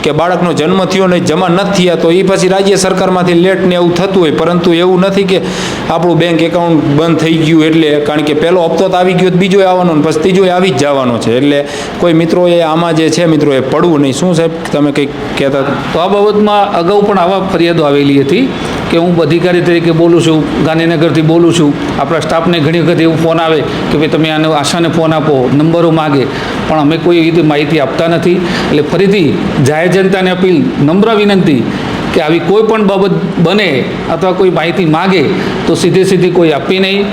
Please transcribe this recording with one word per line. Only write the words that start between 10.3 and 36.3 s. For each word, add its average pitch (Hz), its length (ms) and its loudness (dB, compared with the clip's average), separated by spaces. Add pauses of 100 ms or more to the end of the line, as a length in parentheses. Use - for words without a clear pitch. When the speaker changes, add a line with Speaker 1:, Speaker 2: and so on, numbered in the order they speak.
Speaker 1:
આવી 185 240 2
જ 139 80 -2
જવાનો 135 400 0
છે, 113 200 0
એટલે 143 280 0 (340)
કોઈ 175 140 2
મિત્રોએ 170 480 2
આમાં 165 340 0
જે 156 140 2
છે 170 160 0
મિત્રો 147 280 2
એ 131 60 2
પડવું 147 420 0
નહીં. 135 120 0
શું 175 220 0
સાહેબ 165 160 0 (200)
તમે 147 200 0
કંઈક 143 180 -2 (280)
કહેતા 139 220 0
હતા? 135 140 -2 (200)
Speaker 2:
તો 156 60 -2
આ 175 80 0
બાબતમાં 202 680 0
અગાઉ 196 320 0
પણ 208 120 0
આવા 185 220 0 (140)
ફરિયાદો 165 300 0
આવેલી 143 380 2
હતી 185 260 0 (440)
કે 170 60 0
હું 170 240 0
અધિકારી 170 400 0
તરીકે 170 300 0
બોલું 170 340 2
છું, 156 400 0
ગાંધીનગરથી 160 560 0
બોલું 165 320 4
છું, 147 200 2 (260)
આપણા 143 200 -2
સ્ટાફને 165 400 -2
ઘણી 160 200 0
વખત 165 220 0
એવું 165 220 0
ફોન 165 160 0
આવે 160 240 0 (280)
કે 151 60 0
"ભાઈ 151 100 0
તમે 156 240 0
આને, 156 160 -2
આશાને 156 400 -2
ફોન 160 260 0
આપો", 139 400 0
નંબરો 165 380 2
માગે, 151 340 0 (420)
પણ 156 120 0
અમે 151 180 0
કોઈ 175 200 2
એવી 165 140 2
રીતે 170 100 0
માહિતી 151 380 0
આપતા 165 280 -2
નથી. 170 280 0
એટલે 175 460 -2
ફરીથી 175 560 0 (300)
જાહેર 160 220 0
જનતાને 190 400 0
અપીલ, 180 340 0 (220)
નમ્ર 202 300 2
વિનંતી 175 480 2 (500)
કે 175 80 0
આવી 160 180 0
કોઈ 190 240 2
પણ 214 240 0
બાબત 196 240 0 (280)
બને 170 440 0 (280)
અથવા 180 200 -2
કોઈ 185 180 2
માહિતી 170 360 -2
માગે 165 380 0 (440)
તો 165 80 0
સીધે 185 280 2
સીધી 185 260 2
કોઈ 165 220 2